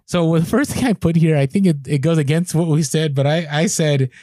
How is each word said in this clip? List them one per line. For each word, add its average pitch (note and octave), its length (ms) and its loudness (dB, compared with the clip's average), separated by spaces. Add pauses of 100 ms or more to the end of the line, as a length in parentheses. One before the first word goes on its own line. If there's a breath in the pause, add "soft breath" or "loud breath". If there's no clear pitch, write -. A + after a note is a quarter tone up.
So F3 200 0
with E3 180 2
the - 40 -6
first C#4 220 0
thing - 140 -2
I B3+ 80 0
put E3+ 240 0
here, D#3+ 200 4
I C#3 100 2
think G3 200 0
it, D3 220 -2
it D3 100 0
goes D#3+ 200 2
against D#3 360 -2
what E3 140 0
we D#3 160 2
said, D#3 320 -2
but C#3 100 0
I, D#3+ 240 0
I D3+ 160 0
said, D3 440 0 (120)